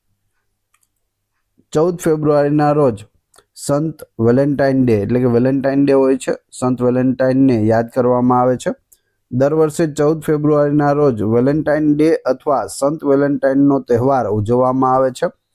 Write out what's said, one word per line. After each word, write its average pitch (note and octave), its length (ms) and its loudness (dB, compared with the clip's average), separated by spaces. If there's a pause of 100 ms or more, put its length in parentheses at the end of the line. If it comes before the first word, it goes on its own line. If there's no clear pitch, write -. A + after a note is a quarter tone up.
(1700)
ચૌદ E3+ 240 0
ફેબ્રુઆરીના D3+ 760 0
રોજ C#3 320 0 (500)
સંત D3+ 460 -4 (200)
વેલેન્ટાઇન C3+ 640 2
ડે, A#2+ 80 2
એટલે G#2+ 280 0
કે B2+ 60 0
વેલેન્ટાઇન C3+ 580 0
ડે C#3 80 2
હોય C3+ 240 2
છે, E3 160 -6 (200)
સંત B2+ 300 -4
વેલેન્ટાઇનને B2+ 840 0
યાદ A#2 280 0
કરવામાં B2 460 2
આવે B2+ 160 0
છે. F#3 180 -8 (580)
દર C#3 220 0
વર્ષે D#3 380 0
ચૌદ D3+ 280 0
ફેબ્રુઆરીના D3 720 0
રોજ C#3+ 300 0
વેલેન્ટાઇન D3 720 0
ડે D#3 200 2
અથવા B2+ 500 -2
સંત D3 380 -4
વેલેન્ટાઇનનો C#3 760 0
તહેવાર B2 460 0
ઉજવવામાં B2+ 680 0
આવે C3 160 0
છે. E3 200 -6 (240)